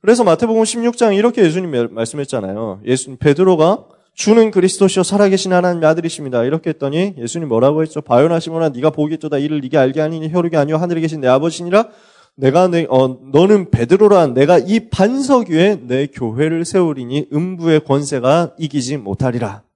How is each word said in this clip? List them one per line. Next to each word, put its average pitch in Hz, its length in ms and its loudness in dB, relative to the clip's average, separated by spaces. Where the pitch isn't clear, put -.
그래서 233 240 2
마태복음 220 400 2
십육 233 320 -4
장 220 180 2
이렇게 233 300 2
예수님 170 260 -2
말-, 120 180 -2
말씀했잖아요. 110 960 -6
예수님, 131 340 -4
베드로가 170 680 2
"주는 220 360 4
그리스도시요 185 520 0
살아계신 190 500 0
하나님의 175 360 0
아들이십니다." 156 560 -2
이렇게 156 260 -4
했더니 156 480 -4
예수님 147 300 -8
뭐라고 135 340 2
했죠? 151 180 -6
"바요나 143 400 2
시몬아, 160 300 -2
네가 131 200 -2
보기 151 240 -4
있도다. 151 240 -4
이를 151 220 -4
네게 131 160 -4
알게 135 240 2
하니니 156 300 -4
혈육이 170 260 -2
아니요 151 200 0
하늘에 170 240 -2
계신 160 200 -4
내 127 80 0
아버지니라. 175 600 0
내가 139 320 4
내, 170 200 0
어, 131 300 2
너는 185 380 4
베드로라. 175 580 4
내가 143 300 4
이 208 300 -2
반석 247 600 0
위에 170 360 2
내 131 200 -2
교회를 143 580 -4
세우리니 147 680 -4
음부의 165 520 0
권세가 143 760 0
이기지 143 400 -4
못하리라." 107 680 -6